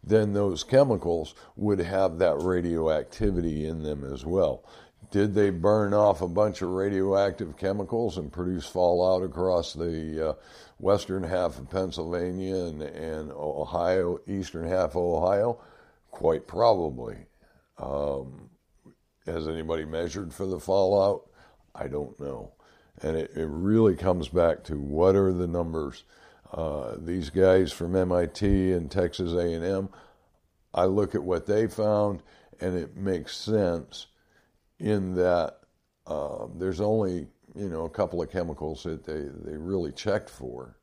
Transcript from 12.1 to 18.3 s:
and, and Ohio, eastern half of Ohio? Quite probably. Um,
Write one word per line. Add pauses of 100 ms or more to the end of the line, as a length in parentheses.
and,
and
Ohio,
eastern
half
of
Ohio? (500)
Quite
probably. (600)
Um, (760)